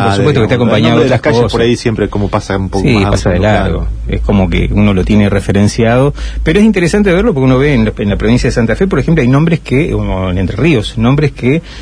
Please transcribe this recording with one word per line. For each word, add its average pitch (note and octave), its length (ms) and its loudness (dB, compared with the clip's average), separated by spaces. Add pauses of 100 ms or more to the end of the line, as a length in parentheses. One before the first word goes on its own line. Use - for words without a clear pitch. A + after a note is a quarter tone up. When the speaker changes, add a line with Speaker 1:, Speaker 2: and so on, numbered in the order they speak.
Speaker 1:
Sí, - 80 0
por G2 80 0
supuesto B2+ 240 2
que A2 60 2
está A2 100 0
Speaker 2:
digamos. A#2 180 2
Speaker 1:
acompañado A2 140 2
Speaker 2:
El - 20 2
nombre A#2+ 140 2
Speaker 1:
de - 0 -
Speaker 2:
de C3 60 2
las B2 100 2
Speaker 1:
otras D3+ 120 0
Speaker 2:
calles A#2+ 120 2
Speaker 1:
cosas. G#2+ 80 -4
Speaker 2:
por A#2 80 -2
ahí A#2 160 2
siempre G#2+ 320 -2
como G2+ 220 -4
pasa G2 260 -4
un F#2+ 120 -2
poco F#2+ 200 -2
Speaker 1:
Sí, B2+ 60 2
Speaker 2:
más G2+ 100 2
a - 20 0
un G#2 60 0
Speaker 1:
pasa G#2 180 0
de F2 60 0
Speaker 2:
segundo G#2+ 160 2
Speaker 1:
largo. F#2+ 300 0
Speaker 2:
plano. - 140 -4 (120)
Speaker 1:
Es G2 140 -4
como G2 280 0
que F2+ 220 0
uno G#2 200 2
lo F2+ 120 0
tiene G#2 240 2
referenciado, G#2 840 0 (280)
pero D#3+ 160 2
es G#3 60 4
interesante G3+ 480 2
verlo G3+ 200 0
porque C3+ 120 0
uno B2+ 140 2
ve C#3+ 180 2
en A2 80 2
la, G#2+ 120 -2
en G#2+ 120 -2
la G2 80 0
provincia A#2 320 0
de A2+ 40 -2
Santa A2+ 240 0
Fe, F#3+ 100 0
por F#3+ 120 0
ejemplo, D#3 240 0
hay A#2+ 60 2
nombres D#3 320 2
que, C3 340 -2
o F#2+ 360 -2
en F2+ 80 -2
Entre F#2+ 180 -2
Ríos, A#2+ 420 0
nombres C#3 340 2
que C#3 300 -2 (200)